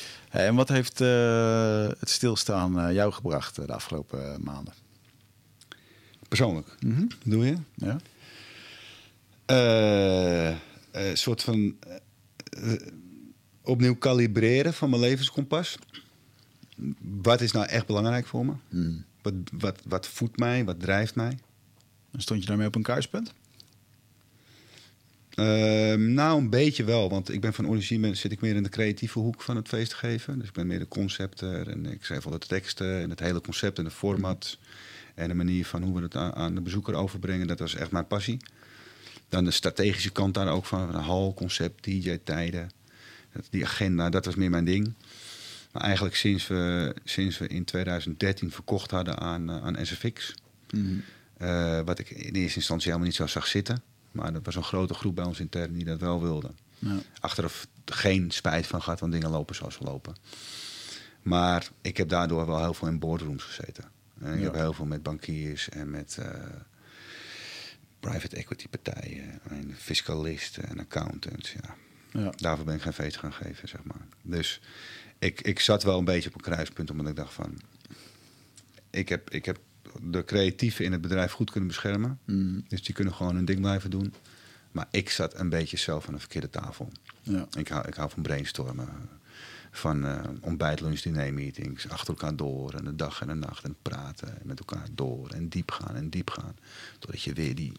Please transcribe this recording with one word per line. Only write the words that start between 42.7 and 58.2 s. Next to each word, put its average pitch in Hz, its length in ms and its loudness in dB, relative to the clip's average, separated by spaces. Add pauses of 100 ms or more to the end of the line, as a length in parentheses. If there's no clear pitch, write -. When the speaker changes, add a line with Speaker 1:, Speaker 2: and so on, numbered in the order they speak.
Speaker 2:
Dat, - 160 -10
die 95 160 0
agenda, 87 440 2
dat 90 160 2
was 92 100 -2
meer 95 140 2
mijn 85 160 4
ding. 104 280 2 (800)
Maar - 120 -4
eigenlijk 95 320 2
sinds 98 320 4
we, 87 560 2
sinds 95 340 0
we - 100 -4
in 87 180 -2
tweeduizend 87 540 -4
dertien 95 320 2
verkocht - 400 -4
hadden 90 280 -2
aan, 85 300 -4
eh, 82 140 -6
aan 85 220 -2
S - 60 -6
F 113 220 -4
X. - 200 -10 (360)
Speaker 1:
Mhm. 104 160 0 (520)
Speaker 2:
Eh, 85 440 0
wat 87 180 -2
ik - 100 -10
in - 240 -10
eerste 92 240 0
instantie 85 300 0
helemaal 85 200 2
niet 85 100 0
zo 78 100 0
zag - 200 -2
zitten. 117 360 0 (280)
Maar - 220 -4
er 80 100 -2
was 85 120 -6
een 87 80 -2
grote 92 300 0
groep 92 220 -2
bij 87 100 -2
ons 87 140 -4
intern 85 340 -4
die 85 120 -4
dat 82 140 -4
wel 87 220 0
wilde. 80 300 0 (280)
Speaker 1:
Ja. 101 180 -2 (220)
Speaker 2:
Achteraf - 480 -4 (180)
geen 95 460 4